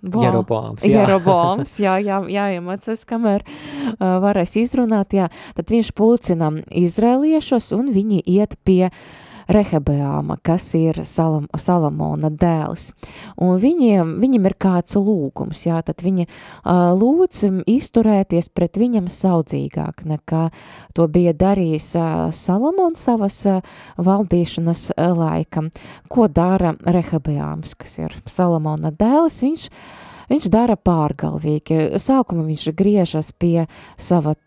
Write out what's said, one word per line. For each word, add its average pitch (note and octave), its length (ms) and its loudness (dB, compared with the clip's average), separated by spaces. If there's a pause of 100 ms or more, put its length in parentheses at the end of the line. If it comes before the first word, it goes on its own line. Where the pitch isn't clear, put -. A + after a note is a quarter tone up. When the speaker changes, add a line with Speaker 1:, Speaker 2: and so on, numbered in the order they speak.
Speaker 1:
Boā-, G3 220 0
Speaker 2:
Jeroboāms, A2+ 580 -2
jā. G#3 220 6
Speaker 1:
Jeroboāms, F#3 720 2
jā, F#3+ 200 2
jā, G3 240 -2
jāiemācās, G3 800 -6
kamēr, A3 380 -2 (420)
ā, F#3+ 340 -2
varēs G3 380 0
izrunāt, A3 560 0
jā. F#3 160 0 (220)
Tad - 160 -8
viņš A3+ 260 0
pulcina G3 560 2 (140)
izrēliešus, B3 1080 0
un B3 200 -2
viņi G3+ 320 2
iet G3+ 320 0
pie F#3 320 2 (580)
Rehabeāma, D3 920 0
kas E3 380 -2
ir D#3+ 260 0
Salam-, D#3 480 -2
Salamona D#3 800 -2
dēls. D#3+ 600 -2 (420)
Un F3+ 240 0
viņiem, A3 600 2
viņam A#3+ 260 2
ir F#3+ 80 2
kāds F3+ 400 0
lūgums, F3+ 720 -2
jā, E3 160 0
tad - 240 -8
viņi, F3+ 220 0 (320)
ā, - 160 0 (160)
lūdz, C4 520 2
mm, F#3+ 220 0
izturēties G#3+ 880 2
pret - 240 -2
viņam A3 320 0
saudzīgāk, D#3 960 -2
nekā D#3+ 380 -2 (480)
to E3 160 2
bija E3+ 260 2
darījis, E3+ 640 0
ā, E3 320 0
Salamons D#4 720 0
savas, A3 460 0
ā, G3 80 2 (400)
valdīšanas, F3 960 0
ā, - 240 0
laikam. D#3+ 560 -2 (320)
Ko A#3 240 2
dara F3 480 2
Rehabeāms, D#3 960 -2
kas - 240 -14
ir - 160 -8 (140)
Salamona D#3 680 -2
dēls? C#4+ 480 2
Viņš, D4+ 240 -2 (640)
viņš - 220 0
dara A3 280 2
pārgalvīgi. D#3 1200 -2
Sākumā G3+ 480 0
viņš D#3 300 -4
griežas F#3+ 580 0
pie E3+ 320 0 (300)
sava D#3 400 0 (120)